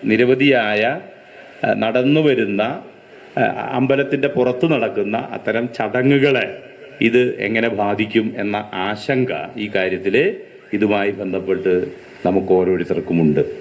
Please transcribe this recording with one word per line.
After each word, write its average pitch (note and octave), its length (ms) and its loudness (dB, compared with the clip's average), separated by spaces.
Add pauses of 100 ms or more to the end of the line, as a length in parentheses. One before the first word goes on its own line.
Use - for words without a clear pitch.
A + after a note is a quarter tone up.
നിരവധിയായ, A#2+ 760 2 (800)
ആ, - 100 2
നടന്നു B2+ 480 2
വരുന്ന, G#2 400 2 (760)
ആ, C3 60 2 (280)
അമ്പലത്തിൻ്റെ C#3 560 0
പുറത്ത് B2+ 440 0
നടക്കുന്ന G#2+ 460 -2 (140)
അത്തരം A2+ 420 -4
ചടങ്ങുകളെ B2+ 720 2 (560)
ഇത് A#2 380 2
എങ്ങനെ A2+ 300 -2
ബാധിക്കും G#2+ 680 0
എന്ന G#2 360 -4
ആശങ്ക G#2+ 580 -2 (260)
ഈ G#2+ 100 -6
കാര്യത്തിൽ F#2+ 480 -2 (580)
ഇതുമായി G#2 380 0
ബന്ധപ്പെട്ട് F#2 600 -2 (520)
നമുക്ക് F#2+ 280 2
ഓരോരുത്തർക്കുമുണ്ട്. E2+ 880 2 (200)